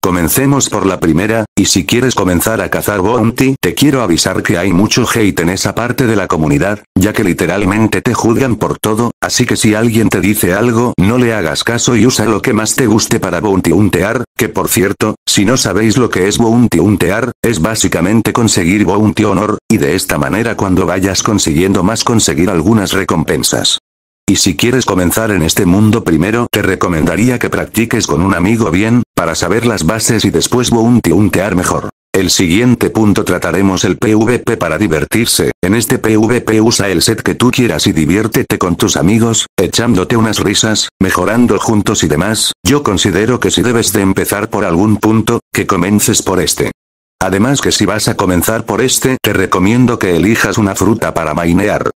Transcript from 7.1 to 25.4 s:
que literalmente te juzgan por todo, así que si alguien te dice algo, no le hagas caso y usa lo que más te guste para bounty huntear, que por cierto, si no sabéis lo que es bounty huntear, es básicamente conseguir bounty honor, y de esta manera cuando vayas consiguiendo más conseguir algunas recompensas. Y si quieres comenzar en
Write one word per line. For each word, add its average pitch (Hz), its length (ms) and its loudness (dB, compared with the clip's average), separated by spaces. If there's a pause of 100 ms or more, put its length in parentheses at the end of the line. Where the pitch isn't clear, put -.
que 113 120 -2
literalmente 98 800 0
te 123 100 0
juzgan 110 440 0
por - 200 -2
todo, 110 320 -2 (100)
así 110 280 -2
que 110 80 -2
si 107 180 2
alguien 110 360 2
te 98 120 0
dice 95 320 0
algo, 117 460 0
no 104 180 2
le 120 160 2
hagas 82 300 -4
caso 120 320 0
y 117 100 4
usa 113 200 2
lo 107 180 0
que 127 100 0
más 107 220 -2
te 139 100 2
guste 110 340 2
para 87 220 -2
bounty 92 300 0
huntear, 101 520 0 (140)
que 113 100 0
por 87 220 -4
cierto, 101 460 0 (100)
si - 180 2
no 120 140 2
sabéis 107 400 0
lo 117 140 2
que 95 160 0
es 101 100 -2
bounty 117 400 2
huntear, 98 540 0 (100)
es 113 180 -2
básicamente 95 720 0
conseguir 104 540 2
bounty 104 380 2
honor, 104 340 0 (100)
y 113 100 2
de - 180 0
esta 92 240 -4
manera 98 360 -2
cuando 92 300 0
vayas 92 380 -2
consiguiendo 95 580 0
más 107 220 0
conseguir 92 480 0
algunas 95 400 2
recompensas. 82 880 -2 (480)
Y 98 100 2
si - 180 0
quieres 120 300 0
comenzar 95 440 0
en 92 140 0